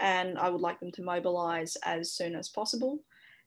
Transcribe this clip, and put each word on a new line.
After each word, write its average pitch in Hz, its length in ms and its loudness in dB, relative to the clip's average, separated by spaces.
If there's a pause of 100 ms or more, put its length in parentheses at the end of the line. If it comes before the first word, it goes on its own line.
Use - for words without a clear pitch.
and 185 380 4
I 180 120 4
would 175 100 2
like 175 180 0
them 175 140 -8
to 190 100 -10
mobilise 175 840 0
as 170 280 -2
soon 170 220 -2
as - 140 -6
possible. 254 520 -2 (460)